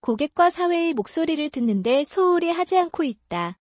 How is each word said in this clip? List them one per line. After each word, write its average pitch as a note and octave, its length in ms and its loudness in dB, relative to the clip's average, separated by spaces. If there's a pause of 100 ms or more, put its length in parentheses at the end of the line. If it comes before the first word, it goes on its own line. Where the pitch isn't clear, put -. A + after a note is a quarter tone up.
고객과 D4 480 2
사회의 F4 440 0
목소리를 D#4 560 -2
듣는 A3 340 -2
데 B3+ 200 2
소홀히 F4 480 2
하지 F4+ 260 0
않고 F4 260 0
있다. F3 600 -6